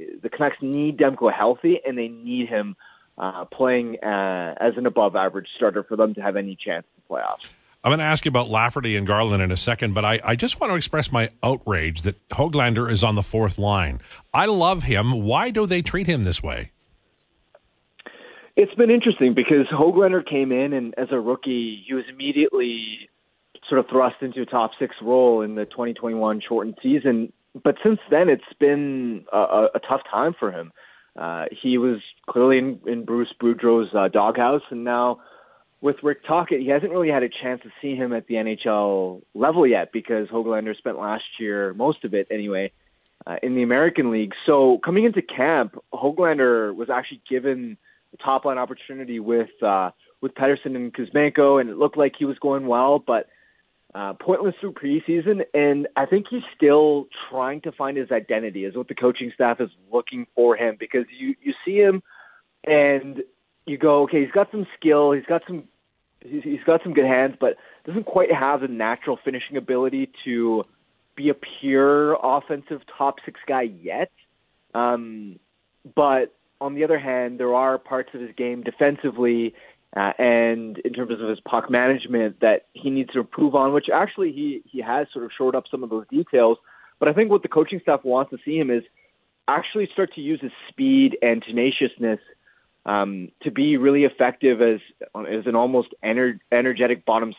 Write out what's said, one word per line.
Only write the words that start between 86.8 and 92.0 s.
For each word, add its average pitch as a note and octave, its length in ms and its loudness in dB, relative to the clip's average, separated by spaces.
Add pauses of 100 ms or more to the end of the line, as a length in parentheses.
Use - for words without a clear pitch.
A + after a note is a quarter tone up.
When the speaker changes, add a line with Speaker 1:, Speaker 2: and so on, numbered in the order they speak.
Speaker 1:
But D3+ 100 2
I D3+ 40 0
think G#3+ 160 2
what G3+ 140 2
the - 60 -10
coaching D#3+ 320 0
staff C#3+ 220 0
wants C3 280 0
to B2+ 120 -12
see D#3 140 -4
him C#3 140 0
is A#2 120 0 (640)
actually F#3 440 -2
start F#3+ 240 -2
to D#3+ 60 -12
use D3+ 200 -4
his C3 100 -10 (180)
speed C3+ 520 4
and A#2 220 2
tenaciousness, A#2+ 760 -2 (640)